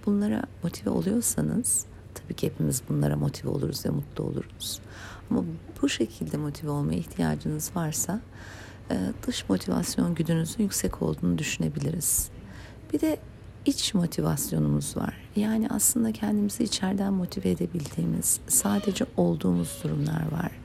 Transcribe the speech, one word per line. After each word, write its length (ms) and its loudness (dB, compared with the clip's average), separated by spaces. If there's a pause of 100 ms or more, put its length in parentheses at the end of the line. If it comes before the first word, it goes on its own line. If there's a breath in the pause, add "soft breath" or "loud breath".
Bunlara 380 2 (200)
motive 260 -2
oluyorsanız, 960 2 (300)
tabii 180 -8
ki 140 0
hepimiz 420 2
bunlara 260 4
motive 340 0
oluruz 360 -2
ve 40 2
mutlu 340 -2
oluruz. 560 -6 (500 loud breath)
Ama 140 2 (380)
bu 80 4
şekilde 480 -2
motive 340 -4
olmaya 260 2
ihtiyacınız 800 -2
varsa, 460 -2 (720 loud breath)
e, 80 0 (280)
dış 220 -4
motivasyon 680 2
güdünüzün 480 2
yüksek 380 0
olduğunu 360 2
düşünebiliriz. 920 0 (640 loud breath)
Bir 80 4
de 160 4 (480)
iç 280 2
motivasyonumuz 1040 2
var. 200 -2 (180)
Yani 340 2
aslında 420 2
kendimizi 520 2
içeriden 500 2
motive 380 0
edebildiğimiz, 960 0
sadece 580 2 (120)
olduğumuz 680 2
durumlar 480 0
var. 200 0 (140)